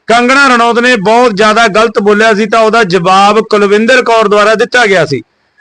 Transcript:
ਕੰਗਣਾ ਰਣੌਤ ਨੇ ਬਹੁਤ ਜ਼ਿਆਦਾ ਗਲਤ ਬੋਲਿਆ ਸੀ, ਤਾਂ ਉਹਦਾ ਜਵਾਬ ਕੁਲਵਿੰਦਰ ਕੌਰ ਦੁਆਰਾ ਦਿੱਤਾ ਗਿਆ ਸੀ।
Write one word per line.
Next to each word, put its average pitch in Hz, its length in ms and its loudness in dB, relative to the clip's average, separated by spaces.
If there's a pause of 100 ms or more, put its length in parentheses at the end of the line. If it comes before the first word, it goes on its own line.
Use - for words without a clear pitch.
ਕੰਗਣਾ 247 400 2
ਰਣੌਤ 233 320 0
ਨੇ 247 180 0
ਬਹੁਤ 220 360 0
ਜ਼ਿਆਦਾ 214 360 0
ਗਲਤ 220 300 -2
ਬੋਲਿਆ 214 340 0
ਸੀ, 214 120 -2
ਤਾਂ 226 140 -2
ਉਹਦਾ 226 260 0
ਜਵਾਬ 190 540 0 (100)
ਕੁਲਵਿੰਦਰ 214 540 0
ਕੌਰ 226 240 0
ਦੁਆਰਾ 208 280 0
ਦਿੱਤਾ 240 300 -2
ਗਿਆ 185 200 0
ਸੀ। 131 160 -6 (400)